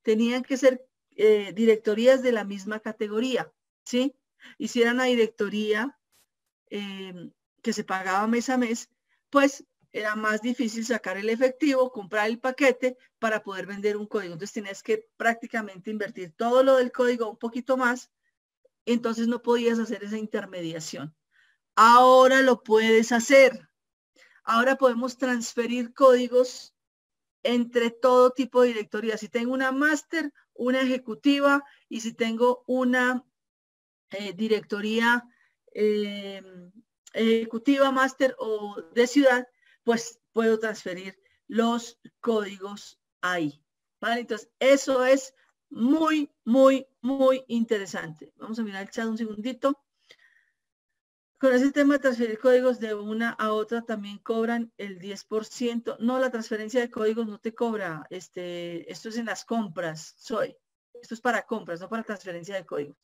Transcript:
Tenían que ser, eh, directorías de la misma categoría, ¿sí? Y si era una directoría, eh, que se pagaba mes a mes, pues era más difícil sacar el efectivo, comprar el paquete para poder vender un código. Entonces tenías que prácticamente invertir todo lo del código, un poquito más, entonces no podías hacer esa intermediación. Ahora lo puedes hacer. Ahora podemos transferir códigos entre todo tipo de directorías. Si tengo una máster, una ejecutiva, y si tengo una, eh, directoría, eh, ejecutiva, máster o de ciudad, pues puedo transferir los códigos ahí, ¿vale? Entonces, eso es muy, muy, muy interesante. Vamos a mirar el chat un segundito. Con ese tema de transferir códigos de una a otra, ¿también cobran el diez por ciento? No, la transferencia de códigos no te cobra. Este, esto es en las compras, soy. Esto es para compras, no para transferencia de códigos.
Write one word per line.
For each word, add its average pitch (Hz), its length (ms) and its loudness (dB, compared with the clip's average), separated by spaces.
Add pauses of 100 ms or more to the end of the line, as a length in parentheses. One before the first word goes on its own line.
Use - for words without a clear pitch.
Tenían 233 420 0
que 269 120 -4
ser, 254 320 2 (300)
eh, 208 360 2
directorías 226 680 2
de 254 80 2
la 214 140 -2
misma 202 340 -8
categoría, 220 720 -6 (320)
¿sí? 254 320 -2 (420)
Y - 120 -8
si 240 120 -2
era 233 120 2
una 254 120 -2
directoría, 220 960 -2 (720)
eh, 196 440 -12 (480)
que 226 120 -4
se 214 100 -6
pagaba 190 440 -2
mes 233 220 -2
a 254 80 0
mes, 233 320 -4 (400)
pues 277 360 2 (260)
era 214 240 -6
más 214 260 -2
difícil 226 440 -4
sacar 214 320 -6
el 208 120 -4
efectivo, 262 640 0
comprar 208 380 -4
el 233 100 -6
paquete 254 560 0 (240)
para 220 240 -2
poder 185 220 -10
vender 202 320 -4
un 208 100 -10
código. 190 260 -8
Entonces 170 200 -14
tenías 202 280 -12
que 220 360 -6
prácticamente 220 760 -6
invertir 196 460 -10
todo 240 260 4
lo 269 140 6
del 254 160 0
código, 240 360 0
un - 80 -14
poquito 240 380 -4
más, 247 340 -2 (760)
entonces 233 420 -2
no 233 140 -2
podías 233 380 2
hacer 220 260 -6
esa 208 120 -8
intermediación. 175 960 -10 (640)
Ahora 254 680 8
lo 254 220 4
puedes 226 480 4
hacer. 247 560 6 (760)
Ahora 240 340 2
podemos 247 400 0
transferir 240 760 -4
códigos 247 800 2 (680)
entre 233 480 0
todo 254 400 6
tipo 247 300 0
de 247 80 6
directorías. 214 500 -4
Si 214 100 -12
tengo 240 240 -4
una 262 180 -2
máster, 294 600 -2 (200)
una 254 280 -2
ejecutiva, 277 840 0 (240)
y 226 140 -10
si 226 120 -10
tengo 233 540 0
una, 254 560 0 (880)
eh, 196 220 -8
directoría, 220 880 0 (520)
eh, 202 640 -2 (720)
ejecutiva, 226 760 2
máster 262 480 0
o 208 420 -6 (120)
de 240 120 4
ciudad, 247 420 4 (360)
pues 233 360 -4 (140)
puedo 226 240 2
transferir 190 600 -10 (280)
los 233 520 -2 (220)
códigos 202 800 -6 (220)
ahí, 175 420 -4 (380)
¿vale? 233 200 -4
Entonces, 220 280 -10 (100)
eso 269 460 2
es 269 300 2 (340)
muy, 311 640 0 (120)
muy, 262 440 4 (140)
muy 262 460 0
interesante. 196 880 -6
Vamos 220 200 -12
a 233 60 -6
mirar 196 200 -8
el 196 60 -14
chat 226 180 -8
un 220 100 -6
segundito. 233 600 -4 (1600)
Con 262 140 2
ese 262 180 4
tema 285 220 4
de 285 60 2
transferir 233 380 -2
códigos 254 420 2
de 214 140 -6
una 214 380 -4
a 214 220 -4
otra, 214 280 -4
¿también 208 360 -10
cobran 226 600 -4
el 196 220 -14
diez 196 240 -14
por 220 220 -6
ciento? 233 540 -6
No, 247 200 0
la 262 120 0
transferencia 226 500 -4
de 240 100 -6
códigos 220 360 -2
no 208 120 -14
te 226 160 -10
cobra. 202 540 -6
Este, 175 800 -12
esto 185 160 -16
es 220 100 -10
en 233 100 -6
las - 180 -10
compras, 175 720 -8
soy. - 400 -6 (440)
Esto - 120 -14
es 226 80 -14
para 226 240 -2
compras, 175 340 -8
no 185 80 -14
para 226 160 -8
transferencia 190 520 -12
de 185 100 -8
códigos. 147 380 -10